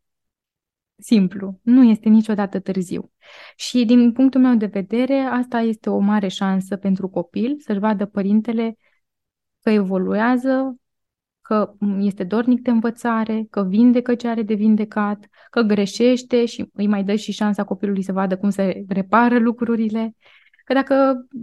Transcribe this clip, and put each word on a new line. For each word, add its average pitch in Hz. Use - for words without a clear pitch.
simplu. 196
Nu 247
este 220
niciodată 208
târziu. 185
Și -
din 240
punctul 262
meu 254
de 214
vedere, 233
asta 247
este 226
o 202
mare 202
șansă 190
pentru 190
copil, 208
să-și 208
vadă 208
părintele 220
că -
evoluează, 226
că, 208
m, 202
este 196
dornic 240
de 247
învățare, 220
că 202
vindecă 240
ce -
are 233
de 214
vindecat, 208
că 240
greșește 233
și -
îi 202
mai 202
dă 202
și 208
șansa 208
copilului 196
să 190
vadă 190
cum 202
se 196
repară 220
lucrurile. 226
Că 262
dacă, 269